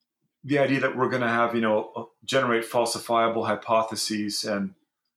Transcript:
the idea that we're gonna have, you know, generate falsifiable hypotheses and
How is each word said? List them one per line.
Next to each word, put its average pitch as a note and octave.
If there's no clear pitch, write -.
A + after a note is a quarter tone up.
the C#3
idea C3+
that C3
we're B2
gonna B2
have, A#2
you A#2
know, A2
generate A#2+
falsifiable A2+
hypotheses G#2+
and G2+